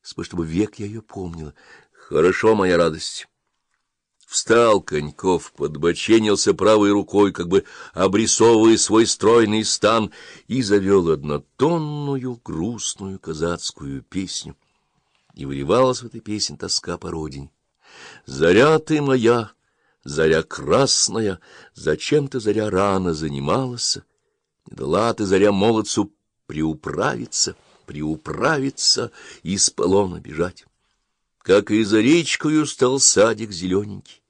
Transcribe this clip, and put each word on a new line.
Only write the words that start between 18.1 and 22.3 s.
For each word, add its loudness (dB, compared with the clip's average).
«Заря 4
ты -2
моя, 0
заря 0
красная, -2
зачем -2
ты, -6